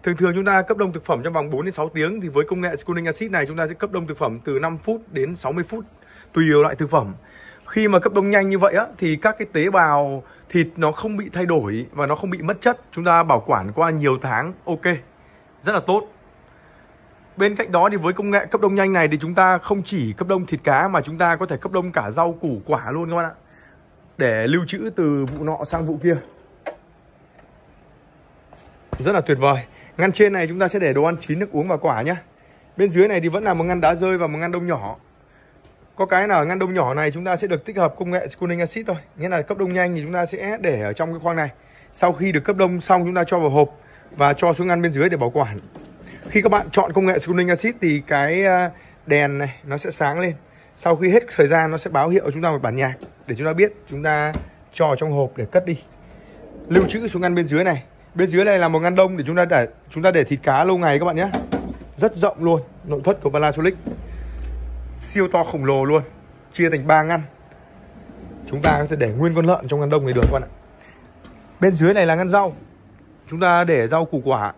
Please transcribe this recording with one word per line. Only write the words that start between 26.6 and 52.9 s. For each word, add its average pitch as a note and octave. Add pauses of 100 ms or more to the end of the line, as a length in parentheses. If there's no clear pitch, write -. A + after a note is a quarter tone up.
Rất E3+
là F#3
tuyệt C#3
vời. C3+ (340)
Ngăn F#3
trên G#3
này E3+
chúng F3
ta F#3+
sẽ G3+
để D#3+
đồ C#3
ăn E3
chín, D3+
nước G3+
uống D#3
và E3+
quả C#3+
nhá. E3+ (600)
Bên G3
dưới F3+
này F#3+
thì E3
vẫn G3
là F#3+
một E3
ngăn F3+
đá E3
rơi F#3
và E3+
một D3+
ngăn E3+
đông F3
nhỏ. A2 (1000)
Có F#3+
cái F#3+
là G3
ở D3+
ngăn F3+
đông F#3
nhỏ C3+
này D3+
chúng E3+
ta F#3
sẽ G#3
được E3+
tích G#3
hợp E3+
công F3+
nghệ F3+
Scalding E3+
Acid A3
thôi. F3+ (200)
Nghĩa E3
là E3+
cấp G3
đông F#3
nhanh F3+
thì D#3
chúng D#3+
ta F3
sẽ G3
để C3+
ở G#2
trong E3
cái E3
khoang E3+
này. D3+ (420)
Sau F3+
khi F3
được D3+
cấp G3+
đông F3+
xong F3+
chúng F3+
ta F#3+
cho F3+
vào D#3
hộp C#3+ (480)
và C#3+
cho E3+
xuống F3
ngăn F3
bên E3+
dưới C#3+
để F3
bảo A#2+
quản. A#2 (720)
Khi G#3
các G3+
bạn G#3
chọn F#3+
công F#3+
nghệ F#3
Scalding F3+
Acid G#3+
thì D3
cái, D#3
à, F3+ (360)
đèn C#3+
này C#3+
nó D3
sẽ E3+
sáng D3+
lên. F3+ (420)
Sau E3
khi F3
hết A#3 (140)
thời D3+
gian D#3+
nó D#3+
sẽ -
báo D3+
hiệu F3+
chúng D#3+
ta E3+
một C#3
bản A#2+
nhạc C3 (320)